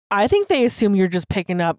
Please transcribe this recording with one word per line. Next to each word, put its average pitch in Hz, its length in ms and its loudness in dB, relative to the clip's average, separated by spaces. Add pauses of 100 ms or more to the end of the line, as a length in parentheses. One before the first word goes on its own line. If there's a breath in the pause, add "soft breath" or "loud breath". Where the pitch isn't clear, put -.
(100)
I 202 160 2
think 403 220 0
they 277 160 2
assume 202 320 0
you're 190 100 2
just 175 220 -4
picking 180 320 -4
up 170 180 -2